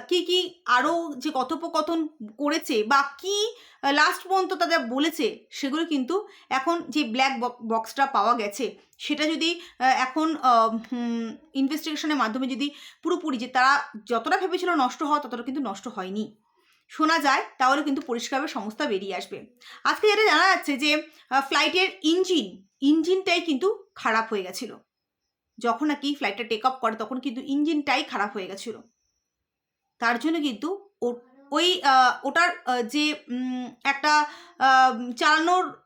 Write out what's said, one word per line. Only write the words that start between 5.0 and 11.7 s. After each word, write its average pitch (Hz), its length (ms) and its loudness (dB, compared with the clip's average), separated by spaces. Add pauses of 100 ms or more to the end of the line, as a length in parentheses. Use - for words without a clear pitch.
সেগুলো 294 360 -4
কিন্তু 330 420 -2 (220)
এখন 330 400 -2
যে 294 140 0
ব্ল্যাক 247 360 0
বক-, 247 280 -6
বক্সটা 226 380 0
পাওয়া 233 280 2
গেছে, 208 440 -4 (200)
সেটা 294 300 -2
যদি, 320 340 -2 (180)
আহ, 247 60 0
এখন, 262 520 2
আহ, 226 400 4 (140)
হুম, 233 460 -4 (160)
ইনভেস্টিগেশনের 302 640 -2